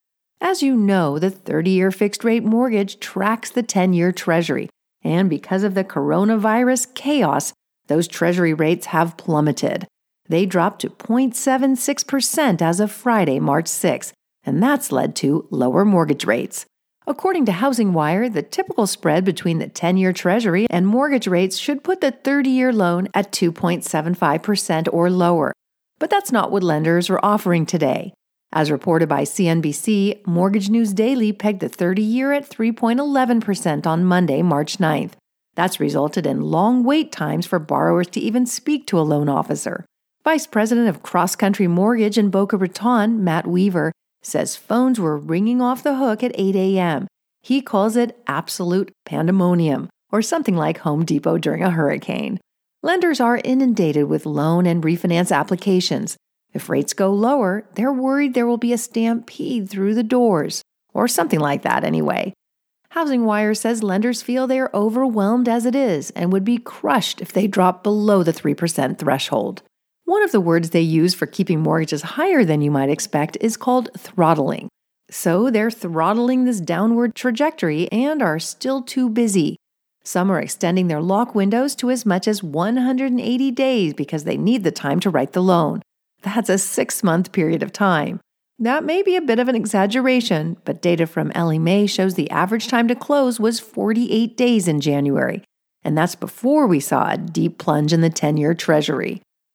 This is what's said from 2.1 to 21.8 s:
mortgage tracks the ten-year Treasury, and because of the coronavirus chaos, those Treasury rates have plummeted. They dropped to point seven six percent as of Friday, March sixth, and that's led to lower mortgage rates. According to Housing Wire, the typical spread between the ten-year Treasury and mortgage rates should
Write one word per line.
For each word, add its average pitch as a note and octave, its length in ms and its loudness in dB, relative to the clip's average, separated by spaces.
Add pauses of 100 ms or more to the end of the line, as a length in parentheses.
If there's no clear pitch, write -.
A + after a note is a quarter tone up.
mortgage A3 560 0
tracks G#3 520 -4
the B3 120 -2
ten-year F#3 480 2
Treasury, E3 580 -2 (360)
and E3+ 260 2
because F#3 320 -2
of G3+ 120 -2
the F#3+ 100 -2
coronavirus G#3+ 1120 0
chaos, F3+ 560 0 (340)
those E3 220 0
Treasury F3 440 0
rates D#3+ 340 0
have E3+ 300 0
plummeted. D3+ 720 -2 (420)
They E3+ 160 0
dropped F#3 360 0
to - 100 -6
point A#3+ 460 -2
seven C4 400 0
six C#4 260 -4
percent C4+ 580 0
as E3+ 200 2
of G#3+ 100 0
Friday, F#3+ 480 0
March D3+ 300 0
sixth, - 440 -4 (320)
and C#3+ 160 -2
that's C#4 300 0
led C#3+ 240 0
to D3 380 0
lower C#3 320 2
mortgage E3+ 400 2
rates. - 420 -4 (420)
According F4+ 360 0
to G#3 80 2
Housing A3 400 0
Wire, E3+ 360 0
the F#3 140 -4
typical - 460 -2
spread E3+ 360 0
between E3 360 -2
the - 80 -6
ten-year F#3 440 0
Treasury F#3+ 580 0
and F3 180 2
mortgage C4 400 0
rates F#3 280 0
should C#4+ 280 -6